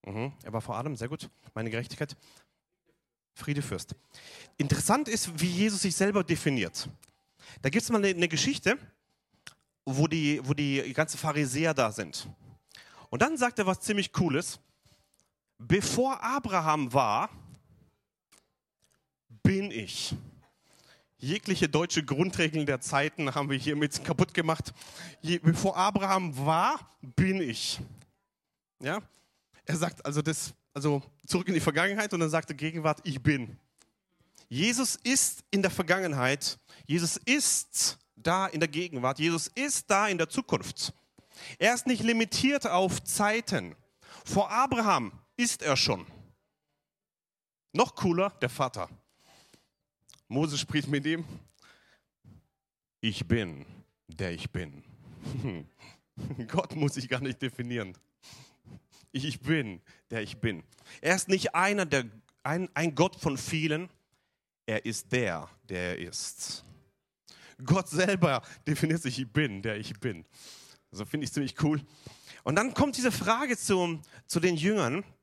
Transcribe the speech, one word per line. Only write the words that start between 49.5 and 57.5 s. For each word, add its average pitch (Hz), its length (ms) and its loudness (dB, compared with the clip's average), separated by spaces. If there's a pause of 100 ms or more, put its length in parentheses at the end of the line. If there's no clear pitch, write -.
Mose 143 300 -2
spricht 143 300 -2
mit 139 180 -2
ihm. 165 200 -2 (1800)
"Ich 107 260 -2
bin, 85 380 -2 (420)
der 87 240 -6
ich - 200 -8
bin." 76 320 -10 (500)
<laughs> 107 340 -8 (800)
Gott - 280 -2
muss 147 180 -2
sich 127 160 -8
gar 127 100 -2
nicht 131 220 -6
definieren. 120 560 -6 (1120)